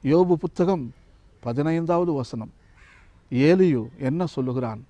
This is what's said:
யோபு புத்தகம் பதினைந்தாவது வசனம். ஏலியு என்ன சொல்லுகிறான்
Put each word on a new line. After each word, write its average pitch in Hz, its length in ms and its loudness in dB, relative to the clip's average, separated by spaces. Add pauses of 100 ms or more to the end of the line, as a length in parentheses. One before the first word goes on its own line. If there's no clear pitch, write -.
யோபு 175 300 4
புத்தகம் 170 600 -2 (460)
பதினைந்தாவது 165 720 -2
வசனம். 120 380 -8 (800)
ஏலியு 143 580 4 (100)
என்ன 147 280 -2
சொல்லுகிறான் 127 640 -6